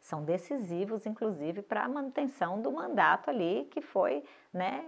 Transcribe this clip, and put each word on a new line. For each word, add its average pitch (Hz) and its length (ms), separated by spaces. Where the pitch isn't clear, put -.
são 156 240
decisivos, 190 800
inclusive, 196 560
pra - 240
manutenção 262 760
do 254 120
mandato 254 580
ali 226 400
que - 100
foi, 240 440
né, 226 360